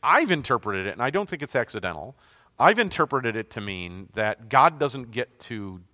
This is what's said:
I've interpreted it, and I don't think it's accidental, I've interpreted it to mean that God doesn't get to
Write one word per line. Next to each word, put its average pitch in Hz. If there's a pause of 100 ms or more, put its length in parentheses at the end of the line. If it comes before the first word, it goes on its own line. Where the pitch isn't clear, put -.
I've 202
interpreted 107
it, 101
and 98
I 131
don't 196
think 156
it's 143
accidental, 95 (420)
I've 208
interpreted 135
it 113
to 113
mean 92
that 107
God 147
doesn't 131
get -
to 98 (140)